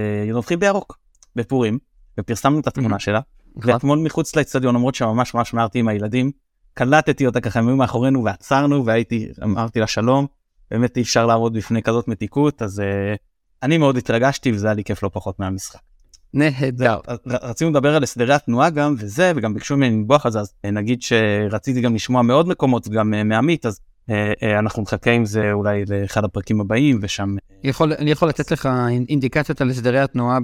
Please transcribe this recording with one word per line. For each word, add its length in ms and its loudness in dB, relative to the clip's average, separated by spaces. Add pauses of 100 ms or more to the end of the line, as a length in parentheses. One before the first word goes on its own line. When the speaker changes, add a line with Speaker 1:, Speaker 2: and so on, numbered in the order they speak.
(340)
Speaker 1:
נובחים 260 -2
בירוק, 380 0 (380)
בפורים, 440 0 (400)
ופרסמנו 400 0
את 80 -4
התמונה 280 -2
Speaker 2:
Mhm. 40 -4
Speaker 1:
שלה, 200 0 (360)
Speaker 2:
נכון. 180 0
Speaker 1:
ואתמול 260 2
מחוץ 360 -2
לאצטדיון, 400 2
למרות 200 0
שממש, 380 0
ממש 200 -2
מיהרתי 260 0
עם 80 2
הילדים, 440 -2 (420)
קלטתי 520 2
אותה 160 0
ככה, 180 -2
הם 80 2
היו 100 2
מאחורינו 460 2
ועצרנו, 640 0
והייתי, 440 -2 (140)
אמרתי 360 -2
לה 80 2
שלום, 380 0 (460)
באמת 260 0
אי 40 2
אפשר 240 2
לעמוד 280 2
בפני 300 -2
כזאת 240 0
מתיקות, 540 -2
אז, 180 -6
אה, 360 -2 (480)
אני 140 2
מאוד 200 2
התרגשתי, 540 0
וזה 160 0
היה 60 2
לי 100 -4
כיף 200 -6
לא 100 -2
פחות 260 -8
מהמשחק. 400 -8 (540)
Speaker 2:
נהדר. 600 0 (140)
Speaker 1:
ר-, 40 -8 (160)
ר-, 220 -4
רצינו 220 0
לדבר 240 4
על 80 2
הסדרי 300 0
התנועה 360 2
גם, 280 0
וזה, 380 0
וגם 180 -2
ביקשו 240 -4
ממני 180 4
לנבוח 300 2
על 60 0
זה, 80 -2
אז, 140 -8 (120)
אה, 60 -4
נגיד 300 -2
שרציתי 800 0
גם 140 2
לשמוע 260 0
מעוד 260 4
מקומות, 400 0
גם, 260 0
אה, 100 -2
מעמית, 420 0
אז, 140 -4 (300)
אה, 240 0 (100)
אה, 160 2
אנחנו 220 -2
נחכה 300 0
עם 140 4
זה 260 0
אולי 360 0
לאחד 360 -2
הפרקים 380 -2
הבאים, 400 2
ושם, 340 -4 (160)
אה, 120 -20
Speaker 2:
יכול, 300 0
אני 180 0
יכול 180 2
לתת 220 -4
לך 140 -2
אינ-, 440 0
אינדיקציות 520 -2
על 80 0
הסדרי 300 0
התנועה 440 0